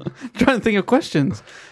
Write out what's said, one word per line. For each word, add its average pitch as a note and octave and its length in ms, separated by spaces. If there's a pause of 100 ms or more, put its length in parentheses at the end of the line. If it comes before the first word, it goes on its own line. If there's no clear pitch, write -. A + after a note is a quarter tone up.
job, - 160
<laughs> - 140
trying B3+ 240
to - 40
think G#3 160
of F#3 80
questions. D#3 560 (300)